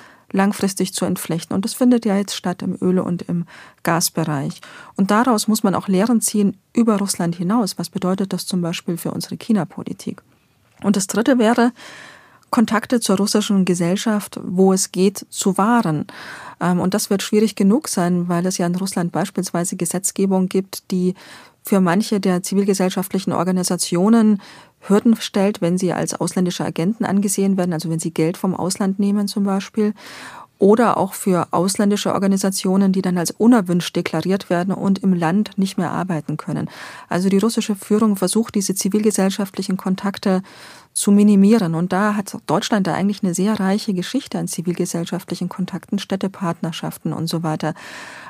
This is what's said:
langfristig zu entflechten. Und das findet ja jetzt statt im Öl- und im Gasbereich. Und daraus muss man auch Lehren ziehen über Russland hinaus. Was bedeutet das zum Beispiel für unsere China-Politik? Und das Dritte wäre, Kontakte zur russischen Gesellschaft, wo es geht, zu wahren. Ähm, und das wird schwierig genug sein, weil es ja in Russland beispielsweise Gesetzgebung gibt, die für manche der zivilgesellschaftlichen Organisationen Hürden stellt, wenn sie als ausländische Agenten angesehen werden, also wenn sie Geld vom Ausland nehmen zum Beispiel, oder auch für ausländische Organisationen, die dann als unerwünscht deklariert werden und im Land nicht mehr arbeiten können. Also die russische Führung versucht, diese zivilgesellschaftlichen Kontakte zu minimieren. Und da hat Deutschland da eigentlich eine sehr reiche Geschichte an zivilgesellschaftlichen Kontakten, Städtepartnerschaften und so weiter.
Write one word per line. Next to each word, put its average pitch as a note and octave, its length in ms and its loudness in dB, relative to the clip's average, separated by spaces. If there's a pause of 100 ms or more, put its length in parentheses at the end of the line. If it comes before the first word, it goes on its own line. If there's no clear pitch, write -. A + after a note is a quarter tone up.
(320)
langfristig G3 600 0
zu - 120 -4
entflechten. E3+ 500 -4
Und F#3+ 100 -2
das A#3 80 -6
findet B3 320 4
ja G3 120 2
jetzt G3+ 180 -2
statt - 280 -6
im F3+ 200 -4
Öl- F#3 160 2
und F3 240 -2
im F3 220 -4 (400)
Gasbereich. D#3+ 760 -2 (360)
Und G3 160 2
daraus A3 340 2
muss G#3+ 160 0
man F#3 140 2
auch - 100 -4
Lehren G#3 340 2
ziehen G3+ 360 0 (160)
über A3+ 260 2
Russland F3 380 -2
hinaus. F#3 420 -2
Was E3+ 120 -8
bedeutet F#3+ 420 -2
das F3+ 140 -6
zum F3+ 140 -2
Beispiel E3+ 360 -4
für - 160 -6
unsere - 240 -8
China-Politik? - 840 -4 (640)
Und G3+ 140 2
das G3 100 -2
Dritte B3+ 320 2
wäre, A#3 320 4 (800)
Kontakte A3 480 2
zur G3 200 2
russischen G3+ 460 2
Gesellschaft, F#3+ 800 -2
wo F#3+ 300 4
es F#3 180 0
geht, F#3+ 400 0
zu - 260 -2
wahren. G3 520 2 (500)
Ähm, F3+ 220 2
und F#3 140 0
das - 140 -2
wird G3 140 0
schwierig G#3+ 320 2
genug G#3+ 320 4
sein, F3 420 0
weil F3 180 0
es F#3 120 -2
ja F3+ 80 0
in F3 80 0
Russland F#3 380 -4
beispielsweise F3+ 640 -4
Gesetzgebung F#3 720 0
gibt, - 420 -6
die F#3 240 0 (480)
für G3 180 2
manche F#3 380 2
der F#3 240 0
zivilgesellschaftlichen F#3+ 920 0
Organisationen F#3 1080 2 (400)
Hürden G#3+ 360 4
stellt, G3+ 440 -2
wenn E3+ 160 2
sie F3+ 160 0
als - 220 -2
ausländische F3 500 -2
Agenten E3 400 -2
angesehen G3 540 0
werden, F3+ 160 0
also D#3+ 160 -4
wenn D#3+ 80 -2
sie E3 160 -6
Geld E3 240 0
vom F#3+ 160 -2
Ausland F#3+ 440 -2
nehmen G3+ 300 0
zum G3 160 -2
Beispiel, G3 480 -2 (640)
oder G#3+ 380 6
auch F#3+ 160 0
für F3+ 380 0
ausländische G3+ 640 0
Organisationen, G3 800 2
die F#3+ 100 0
dann F3+ 160 0
als E3 120 -2
unerwünscht G3 640 2
deklariert F3 540 -2
werden F3+ 260 0
und G3 260 0
im F#3+ 120 2
Land F3 440 0
nicht F#3+ 200 -2
mehr F3 140 -2
arbeiten E3 480 -4
können. - 320 -6 (380)
Also F3+ 200 0
die G3 100 4
russische A3 380 0
Führung G#3+ 400 2
versucht, G3 380 0
diese G3 200 -2
zivilgesellschaftlichen G3 1040 0
Kontakte F#3+ 640 -2 (500)
zu - 200 0
minimieren. G3+ 640 6
Und F3 180 -2
da G#3 220 0
hat G#3 220 -6 (100)
Deutschland F#3 400 0
da E3 80 0
eigentlich G3 280 -2
eine F3+ 120 0
sehr G#3 260 0
reiche G3 340 0
Geschichte F#3 440 -4
an E3+ 100 -4
zivilgesellschaftlichen F3 1000 -4
Kontakten, - 500 -6
Städtepartnerschaften F3 1120 -6
und D#3+ 140 -4
so E3 160 -4
weiter. D#3 320 -4 (560)